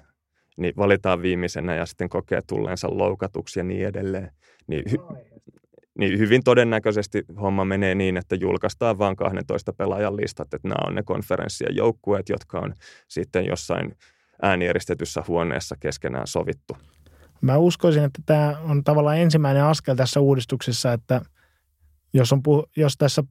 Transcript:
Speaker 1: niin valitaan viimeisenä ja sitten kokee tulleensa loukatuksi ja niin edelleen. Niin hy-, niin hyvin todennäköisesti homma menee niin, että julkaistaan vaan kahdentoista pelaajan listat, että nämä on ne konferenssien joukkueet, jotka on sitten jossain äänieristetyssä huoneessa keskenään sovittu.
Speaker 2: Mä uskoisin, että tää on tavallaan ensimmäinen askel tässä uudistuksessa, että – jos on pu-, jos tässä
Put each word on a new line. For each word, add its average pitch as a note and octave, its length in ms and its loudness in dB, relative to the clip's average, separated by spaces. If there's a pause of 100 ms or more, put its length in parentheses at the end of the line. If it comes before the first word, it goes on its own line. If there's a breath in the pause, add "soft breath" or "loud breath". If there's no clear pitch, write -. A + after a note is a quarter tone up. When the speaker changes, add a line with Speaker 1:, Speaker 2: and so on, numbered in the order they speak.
(580)
Speaker 1:
niin F2 200 -2
valitaan G2 440 2
viimeisenä F2+ 540 -2
ja E2 100 -4
sitten - 240 -8
kokee F2 380 -4
tulleensa G2 440 -4
loukatuksi F#2+ 680 -4
ja F2 40 -4
niin F#2+ 240 -6
edelleen. G2 440 -8 (360 soft breath)
Niin D#2 220 -6
hy-, - 280 -6 (840)
niin G2 200 0
hyvin A2+ 240 4
todennäköisesti A2 800 2 (180)
homma G2 240 0
menee F#2+ 300 0
niin, F#2+ 220 0
että F2+ 180 -4
julkaistaan F#2 640 -2
vaan G2 180 0
kahdentoista F#2+ 580 -4
pelaajan G2 440 -2
listat, - 360 -8
että C#2+ 140 -8
nämä - 200 -2
on F#2 80 -6
ne G2 80 -4
konferenssien F#2+ 720 -4
joukkueet, G2+ 540 -2
jotka F#2 300 -6
on F#2+ 160 -6 (320 loud breath)
sitten - 380 -4
jossain F2+ 520 -4 (440 soft breath)
äänieristetyssä F2+ 840 0
huoneessa E2+ 520 -2
keskenään C2 480 -6
sovittu. - 500 -6 (640 soft breath)
Speaker 2:
Mä C3 160 4
uskoisin, E3 460 4
että C#3 220 -4
tää D3 340 2
on D3+ 240 0
tavallaan D3+ 340 4
ensimmäinen D3+ 460 4
askel D3 320 2
tässä B2+ 240 2
uudistuksessa, C3 760 2
että – A#2+ 280 -2 (920)
jos B2+ 200 4
on C#3 60 6
pu-, D3 380 2
jos D3 200 2
tässä D3 340 2